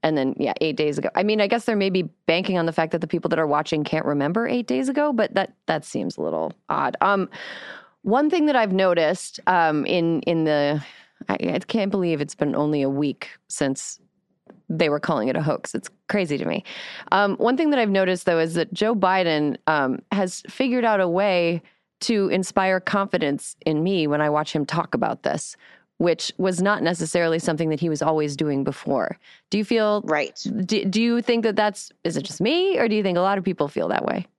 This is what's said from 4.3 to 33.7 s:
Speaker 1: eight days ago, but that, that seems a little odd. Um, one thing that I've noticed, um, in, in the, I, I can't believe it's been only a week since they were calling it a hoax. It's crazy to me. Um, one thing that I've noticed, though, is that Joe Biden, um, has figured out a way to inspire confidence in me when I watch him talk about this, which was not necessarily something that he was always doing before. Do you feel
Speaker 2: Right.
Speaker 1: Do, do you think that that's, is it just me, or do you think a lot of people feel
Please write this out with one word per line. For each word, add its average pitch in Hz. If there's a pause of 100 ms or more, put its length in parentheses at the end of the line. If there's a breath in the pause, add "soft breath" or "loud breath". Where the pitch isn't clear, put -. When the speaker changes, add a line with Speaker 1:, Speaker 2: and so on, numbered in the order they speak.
Speaker 1:
eight 247
days 254
ago, 294
but -
that, - (120)
that 156
seems -
a -
little 80 (160)
odd. 143
Um, 196 (760 loud breath)
one 277
thing 330
that 285
I've 214
noticed, 180
um, 160
in, 165
in 165
the, 147 (460 loud breath)
I, 98 (200)
I -
can't 202
believe 175
it's 147
been 147
only 151
a 135
week 139 (180)
since - (680)
they 160
were 147
calling 127
it 131
a 160
hoax. -
It's - (180)
crazy 180
to -
me. 82 (460 loud breath)
Um, 202
one 254
thing 311
that 277
I've 214
noticed, 185
though, 170
is 165
that 170
Joe 220
Biden, 180 (100)
um, 139 (120)
has 196
figured 254
out 214
a 180
way 175 (380 soft breath)
to 202
inspire 190
confidence 185 (100)
in 156
me 175
when 147
I 151
watch 151
him 147
talk -
about 113
this, - (400 loud breath)
which 165
was 185
not 202
necessarily 165
something 160
that 151
he 170
was 151
always 151
doing 139
before. 139 (320 loud breath)
Do 202
you 214
feel 214
Speaker 2:
Right. 151 (240)
Speaker 1:
Do, 208
do 196
you 233
think 233
that 214
that's, 208 (140)
is 165
it -
just -
me, 339
or 233
do 208
you 208
think 180
a 175
lot 196
of 190
people 170
feel 85